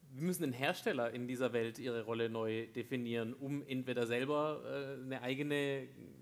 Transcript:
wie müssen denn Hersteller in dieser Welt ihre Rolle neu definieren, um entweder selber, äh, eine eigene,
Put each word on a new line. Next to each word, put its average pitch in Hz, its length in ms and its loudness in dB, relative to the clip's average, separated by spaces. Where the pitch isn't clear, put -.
wie 131 120 -4
müssen 175 180 2
denn 139 100 2
Hersteller 135 580 2
in 123 180 -4
dieser 127 240 2
Welt 113 260 2
ihre 117 260 -2
Rolle 113 260 2
neu 113 380 0
definieren, 117 680 0
um 143 320 -2
entweder 127 400 0
selber, 143 580 2
äh, 135 400 -4
eine 131 160 -4
eigene, 139 680 0